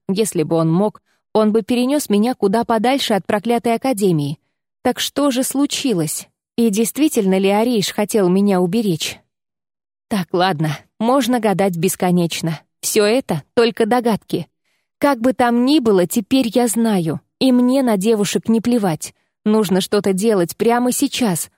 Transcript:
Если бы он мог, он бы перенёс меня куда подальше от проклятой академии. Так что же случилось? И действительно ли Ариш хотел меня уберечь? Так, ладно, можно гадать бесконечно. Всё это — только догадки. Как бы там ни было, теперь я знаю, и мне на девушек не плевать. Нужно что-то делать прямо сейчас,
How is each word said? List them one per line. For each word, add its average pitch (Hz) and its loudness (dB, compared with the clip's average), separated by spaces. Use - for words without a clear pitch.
Если 190 -2
бы 160 0
он 160 2
мог, 196 0
он 214 2
бы 226 2
перенёс 247 -2
меня 214 2
куда 220 0
подальше 240 0
от 185 -2
проклятой 233 -2
академии. 185 -2
Так 247 -2
что 285 -2
же 247 -2
случилось? 240 -2
И 233 4
действительно 220 0
ли 196 2
Ариш 214 0
хотел 208 0
меня 190 2
уберечь? 185 -2
Так, 190 -4
ладно, 165 -2
можно 247 0
гадать 196 0
бесконечно. 175 -2
Всё - 0
это — 208 -2
только 233 0
догадки. 214 -2
Как 285 0
бы 247 0
там 240 2
ни 294 4
было, 202 2
теперь 240 0
я 240 2
знаю, 202 -2
и 262 2
мне 247 2
на 220 0
девушек 208 0
не 226 2
плевать. 202 -2
Нужно 214 2
что-то 202 0
делать 190 0
прямо 240 0
сейчас, 233 -2